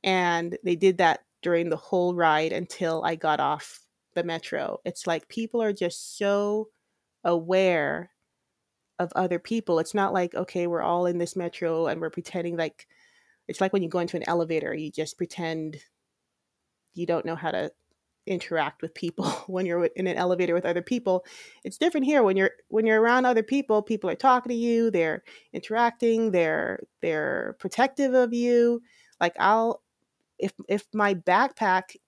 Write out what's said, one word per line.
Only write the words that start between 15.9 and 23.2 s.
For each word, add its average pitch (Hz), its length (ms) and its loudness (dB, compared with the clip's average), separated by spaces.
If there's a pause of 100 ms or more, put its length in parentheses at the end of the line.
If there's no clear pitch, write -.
you 175 120 -6
don't 165 200 0
know 165 100 -4
how 160 160 -6
to 151 200 -4 (540)
interact 165 560 -4
with 160 120 -10
people - 320 -6
<laughs> - 220 -6
when 185 180 -2
you're 170 200 0
in 185 220 -2
an 180 100 -2
elevator 180 360 0
with 175 120 0
other 175 160 0
people. 190 440 -2 (380)
It's - 140 -10
different 302 280 2
here. 277 180 4
When 190 140 4
you're, 190 140 4 (180)
when 220 160 0
you're 220 160 4
around 247 240 4